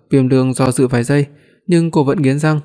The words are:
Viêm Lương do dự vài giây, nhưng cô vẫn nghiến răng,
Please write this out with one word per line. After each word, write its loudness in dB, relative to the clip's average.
Viêm 2
Lương 0
do 0
dự 0
vài -2
giây, 0
nhưng 0
cô 0
vẫn -2
nghiến 0
răng, 0